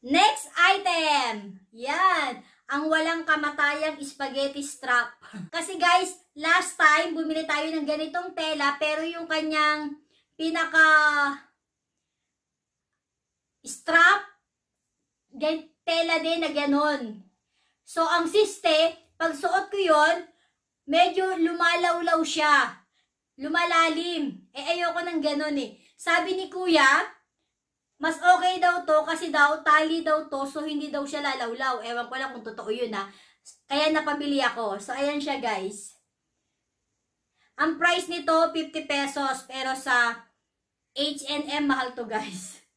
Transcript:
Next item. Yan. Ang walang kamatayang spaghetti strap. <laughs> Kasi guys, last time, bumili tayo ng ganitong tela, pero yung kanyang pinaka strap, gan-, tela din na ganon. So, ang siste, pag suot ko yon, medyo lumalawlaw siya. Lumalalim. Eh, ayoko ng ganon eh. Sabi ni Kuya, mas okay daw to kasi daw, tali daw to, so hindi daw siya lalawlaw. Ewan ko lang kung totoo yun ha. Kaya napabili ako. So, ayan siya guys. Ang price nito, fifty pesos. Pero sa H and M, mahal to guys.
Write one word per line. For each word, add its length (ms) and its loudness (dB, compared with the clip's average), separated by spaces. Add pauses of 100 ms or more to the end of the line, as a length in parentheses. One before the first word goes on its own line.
Next 480 2
item. 1040 2 (160)
Yan. 640 0 (320)
Ang 160 -2
walang 400 0
kamatayang 720 0
spaghetti 640 -6
strap. 560 -2 (140)
<laughs> 220 -14
Kasi 280 -6
guys, 400 2 (160)
last 400 0
time, 400 4
bumili 240 -2
tayo 320 -2
ng 80 -2
ganitong 480 -4
tela, 480 -2
pero 240 -2
yung 240 -6
kanyang 720 0 (400)
pinaka 480 4 (2750)
strap, 640 4 (1040)
gan-, 480 -4
tela 400 0
din 160 -2
na 160 -2
ganon. 720 0 (560)
So, 240 -2
ang 240 0
siste, 640 2 (240)
pag 160 -2
suot 400 -2
ko 40 -2
yon, 440 4 (640)
medyo 480 2
lumalawlaw 880 2
siya. 560 2 (640)
Lumalalim. 960 0 (160)
Eh, 160 -8
ayoko 320 -2
ng 160 -4
ganon 400 -2
eh. 240 -8 (160)
Sabi 400 0
ni 80 -6
Kuya, 680 2 (800)
mas 240 -4
okay 400 4
daw 240 2
to 240 2
kasi 240 -4
daw, 320 4
tali 400 2
daw 240 0
to, 160 -4
so 160 -8
hindi 320 -6
daw 160 -4
siya 160 -6
lalawlaw. 560 -4
Ewan 320 -8
ko 80 -12
lang 160 -6
kung 80 -16
totoo 240 -12
yun 240 -4
ha. 160 -8 (560)
Kaya 240 0
napabili 560 -2
ako. 320 -4
So, 160 -10
ayan 240 -2
siya 240 -6
guys. 560 -6 (1600)
Ang 240 -2
price 320 0
nito, 400 2
fifty 320 -6
pesos. 640 -4
Pero 240 -6
sa 400 0 (800)
H 400 -6
and 160 -6
M, 160 -2
mahal 320 -2
to 80 -8
guys. 560 -10 (160)